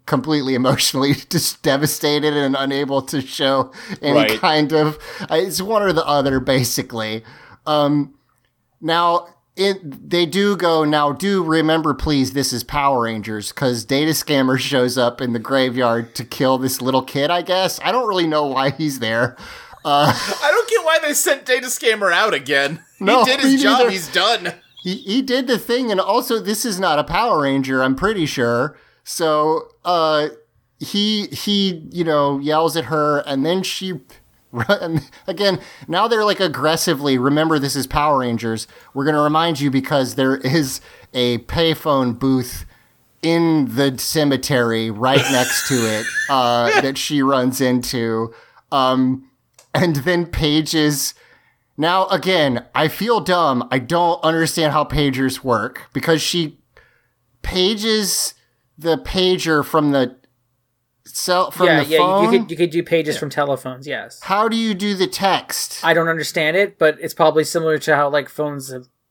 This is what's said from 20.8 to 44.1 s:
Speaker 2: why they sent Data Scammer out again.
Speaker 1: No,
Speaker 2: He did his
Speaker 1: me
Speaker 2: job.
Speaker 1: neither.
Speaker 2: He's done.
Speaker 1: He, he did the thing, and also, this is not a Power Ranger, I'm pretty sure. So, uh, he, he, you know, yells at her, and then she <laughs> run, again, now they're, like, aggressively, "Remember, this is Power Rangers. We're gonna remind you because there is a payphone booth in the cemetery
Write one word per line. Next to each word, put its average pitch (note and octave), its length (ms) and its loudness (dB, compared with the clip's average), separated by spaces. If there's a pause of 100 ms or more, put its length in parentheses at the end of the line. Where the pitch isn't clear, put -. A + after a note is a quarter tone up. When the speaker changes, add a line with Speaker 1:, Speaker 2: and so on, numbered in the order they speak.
Speaker 2:
why D#4+ 200 4
they D4 80 0
sent C#4+ 320 0
Data B3+ 220 -2
Scammer G#3+ 460 0
out G3 200 2
again. C#3 480 0 (200)
Speaker 1:
No, A3 240 4
Speaker 2:
He B3 60 4
did C4+ 100 0
his C4+ 140 4
Speaker 1:
me C4 60 2
Speaker 2:
job. A3+ 180 4
Speaker 1:
neither. A#3+ 120 4
Speaker 2:
He's F3 200 -4
done. F3+ 420 0 (300)
Speaker 1:
He, F#3 120 -4
he A3 260 -2
did B3+ 260 -2
the A#3+ 120 0
thing, A#3+ 320 -2
and F#3 80 0
also, A3+ 400 0
this G3+ 260 -4
is F#3+ 140 -4
not E3 180 2
a D3 60 2
Power E3 380 0
Ranger, C3+ 420 0
I'm C3 120 2
pretty F#3 300 0
sure. B2 520 -2 (260)
So, D#3 640 0 (160)
uh, D#3+ 460 2 (500)
he, G#3 480 -2
he, F#3+ 640 -2
you F3 140 -2
know, C#3+ 340 2
yells D#3 380 0
at D#3+ 80 -4
her, D3+ 420 0
and C#3 180 -2
then F#3 180 0
she F#3 360 -8 (260)
<laughs> - 260 -20
run, E3 480 -2 (280)
again, F#3+ 340 -2 (260)
now F#3 220 0
they're, G#3+ 160 2
like, G3 160 0
aggressively, C#3+ 760 0
"Remember, D3+ 400 2
this C#3 180 -2
is C3+ 120 -4
Power D3 320 0
Rangers. A#2 480 -4 (260)
We're C3+ 120 -2
gonna D3+ 160 2
remind D#3 400 2
you C#3+ 100 0
because C3+ 440 0
there C3+ 200 2
is C3+ 460 -2 (320)
a A#2+ 260 0
payphone D3 800 0
booth C3 460 -2 (560)
in D#3+ 540 2
the C3+ 220 2
cemetery B2 920 0